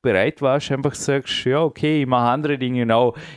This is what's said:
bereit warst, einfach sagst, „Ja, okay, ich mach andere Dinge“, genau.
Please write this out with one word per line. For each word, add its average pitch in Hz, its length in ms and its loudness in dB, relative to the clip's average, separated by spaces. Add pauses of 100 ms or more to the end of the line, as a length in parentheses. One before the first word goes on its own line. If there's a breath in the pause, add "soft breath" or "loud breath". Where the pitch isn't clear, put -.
bereit 117 400 0
warst, 139 280 0
einfach 139 220 -2
sagst, - 500 -4
„Ja, 139 200 0
okay, 151 400 0
ich 127 40 -4
mach 120 240 2
andere 143 280 0
Dinge“, 127 220 -2
genau. 117 340 2 (220 loud breath)